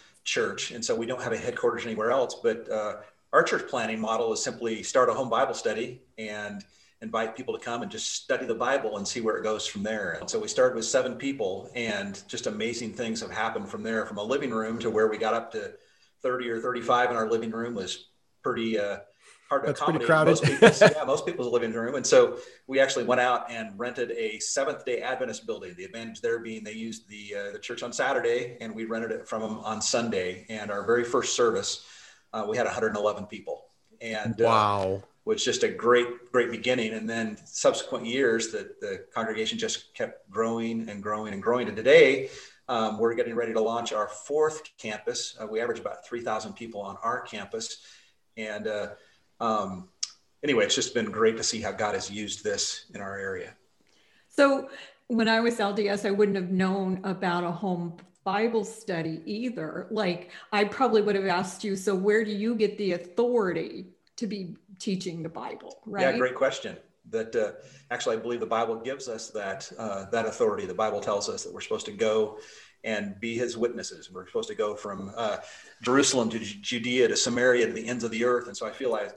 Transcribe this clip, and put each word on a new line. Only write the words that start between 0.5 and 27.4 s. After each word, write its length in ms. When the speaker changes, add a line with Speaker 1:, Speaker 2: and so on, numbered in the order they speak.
Speaker 1:
and 160
so 80
we 140
don't 160
have 100
a 40
headquarters 460
anywhere 280
else, 240
but, 340
uh, 280
our 80
church 260
planting 320
model 340
is 100
simply 400
start 260
a 60
home 160
Bible 240
study 480
and 440
invite 320
people 240
to 60
come 180
and 80
just 220
study 340
the 80
Bible 440
and 100
see 140
where 160
it 40
goes 240
from 180
there. 360
And 100
so 80
we 120
started 260
with 80
seven 320
people, 580
and 540
just 180
amazing 460
things 300
have 100
happened 380
from 140
there. 220
From 120
a 40
living 300
room 280
to 100
where 180
we 100
got 160
up 200
to 220
thirty 280
or 100
thirty-five 500
in 60
our 160
living 200
room 220
was 360
pretty, 340
uh, 200
hard 140
to 60
Speaker 2:
That's 120
pretty 240
Speaker 1:
accommodate 40
Speaker 2:
crowded. 240
Speaker 1:
most 120
people's, 380
Speaker 2:
<laughs> 160
Speaker 1:
yeah, 80
most 200
people's 280
living 180
room. 240
And 100
so 320
we 140
actually 240
went 160
out 280
and 300
rented 320
a 280
Seventh-day 600
Adventist 480
building. 300
The 80
advantage 340
there 200
being 260
they 80
used 340
the, 260
uh, 200